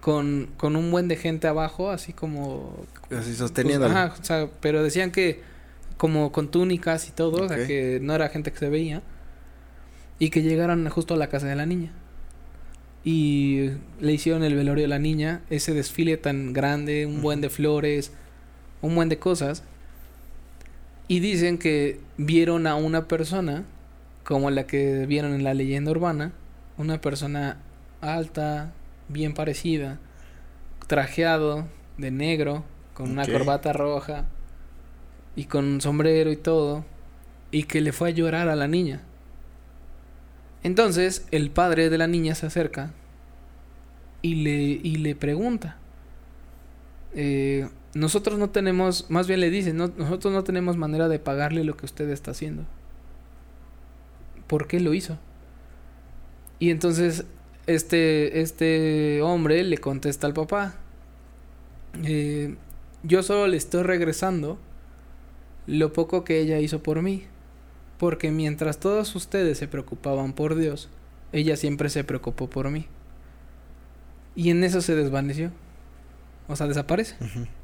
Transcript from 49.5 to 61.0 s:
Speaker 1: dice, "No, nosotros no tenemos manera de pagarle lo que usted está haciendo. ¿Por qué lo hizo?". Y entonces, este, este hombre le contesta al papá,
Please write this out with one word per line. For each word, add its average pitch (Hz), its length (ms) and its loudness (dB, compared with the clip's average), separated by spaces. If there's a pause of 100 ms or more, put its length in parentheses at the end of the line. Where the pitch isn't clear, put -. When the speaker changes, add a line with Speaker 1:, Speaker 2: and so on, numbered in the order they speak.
Speaker 1:
dice, 185 220 0
"No, 170 240 0
nosotros 185 380 0
no 190 100 2
tenemos 180 320 0
manera 160 320 2
de 156 100 2
pagarle 151 460 0
lo 151 140 -2
que - 80 -10
usted 147 240 -4
está 139 220 -6
haciendo. 156 320 -8 (1800)
¿Por 151 200 0
qué 175 140 0
lo 160 120 4
hizo?". 170 240 -2 (1400)
Y 170 120 4
entonces, 170 540 2 (420)
este, 160 760 4
este 156 800 2
hombre 165 420 4
le 170 140 2
contesta 139 480 -2
al 147 80 0
papá, 185 400 -2 (1300)